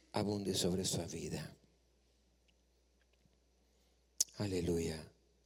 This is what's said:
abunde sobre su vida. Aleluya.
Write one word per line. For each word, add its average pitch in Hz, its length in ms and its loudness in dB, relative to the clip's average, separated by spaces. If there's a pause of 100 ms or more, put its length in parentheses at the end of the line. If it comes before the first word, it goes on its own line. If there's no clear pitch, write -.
(140)
abunde 101 400 2
sobre 92 300 4
su - 220 0
vida. 80 500 -6 (2750)
Aleluya. 82 680 0 (440)